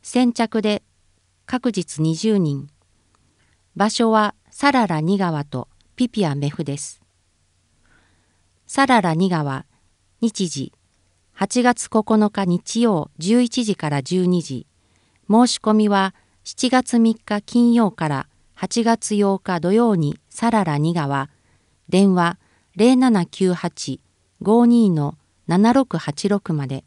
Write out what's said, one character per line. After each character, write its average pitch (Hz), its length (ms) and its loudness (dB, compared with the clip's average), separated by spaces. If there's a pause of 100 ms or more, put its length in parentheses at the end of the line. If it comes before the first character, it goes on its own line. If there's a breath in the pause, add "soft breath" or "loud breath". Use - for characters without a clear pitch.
先 240 320 0
着 226 280 -2
で、 208 220 -2 (640)
各 247 260 -4
日 170 300 -6
二 160 140 0
十 214 220 0
人。 143 300 -2 (1080)
場 202 140 0
所 226 220 0
は、 214 240 0 (140)
サ 285 220 0
ラ 247 160 2
ラ 160 120 -2
ニ 180 180 0
川 160 280 -4
と 131 240 -12 (260)
ピ 247 140 -2
ピ 202 160 -2
ア 143 100 -2
メ 143 140 -4
フ 151 160 -8
で 143 120 -8
す。 - 240 -16 (1600)
サ 277 200 0
ラ 247 160 4
ラ 165 140 0
ニ 185 140 0
川、 143 360 -4 (540)
日 202 300 -4
時、 135 240 -10 (600)
八 233 300 -2
月 247 260 0
九 220 140 0 (260)
日 196 160 -4
日 180 360 -2
曜 202 360 0
十 214 240 2
一 240 220 -2
時 208 120 -2
か 151 140 -6
ら 143 140 -2
十 180 220 -2
二 180 160 2
時。 - 260 -12 (640)
申 233 180 6
し - 100 -4
込 214 160 0
み 214 160 2
は、 190 240 0 (300)
七 - 280 -4
月 254 260 0
三 226 160 4
日 208 280 -6
金 240 320 2
曜 220 180 2
か 160 160 -6
ら 139 200 -4 (280)
八 - 280 -4
月 226 320 0
八 196 220 2
日 180 220 -6
土 175 140 0
曜 226 220 2
に 151 220 -2 (120)
サ 233 200 -4
ラ 220 140 0
ラ 151 160 0
二 165 160 0
川、 139 340 -4 (580)
電 190 280 4
話 170 240 0 (360)
零 240 200 4
七 233 320 2
九 185 260 -2
八 - 480 -8 (400)
五 233 240 4
二 233 240 4
の 151 280 -2 (280)
七 202 280 4
六 262 260 0
八 175 300 -6
六 196 260 -2
ま 143 100 -4
で。 135 220 -10